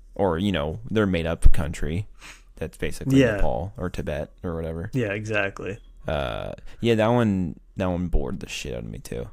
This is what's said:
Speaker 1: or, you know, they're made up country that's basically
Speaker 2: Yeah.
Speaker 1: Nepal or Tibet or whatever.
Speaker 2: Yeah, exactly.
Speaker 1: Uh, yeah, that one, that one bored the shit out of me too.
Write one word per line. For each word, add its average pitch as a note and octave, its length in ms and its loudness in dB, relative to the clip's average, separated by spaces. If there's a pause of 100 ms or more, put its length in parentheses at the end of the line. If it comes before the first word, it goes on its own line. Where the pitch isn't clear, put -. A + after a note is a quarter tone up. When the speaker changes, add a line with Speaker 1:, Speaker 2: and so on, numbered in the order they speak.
(160)
Speaker 1:
or, F2+ 220 0
you G2 160 0
know, D#2 260 -4 (100)
they're G#2+ 160 2
made F2 200 0
up E2 260 10
country D#2+ 560 2 (480)
that's - 220 -10
basically C3+ 420 0
Speaker 2:
Yeah. A#2 160 4
Speaker 1:
Nepal D#2+ 400 0
or F2+ 140 -6
Tibet D2+ 420 -6 (100)
or F2 140 -6
whatever. E2 380 -6
Speaker 2:
Yeah, A#2 180 -2
exactly. G#2 680 -4 (280)
Speaker 1:
Uh, A1+ 460 -4 (260)
yeah, A#2 160 4
that G#2+ 120 4
one, G#2+ 520 2 (160)
that F#2+ 120 -2
one F2 200 -2
bored C2+ 320 0
the - 80 -12
shit - 260 -10
out A#1 100 -8
of A1 60 -12
me G#1+ 100 -12
too. - 340 -10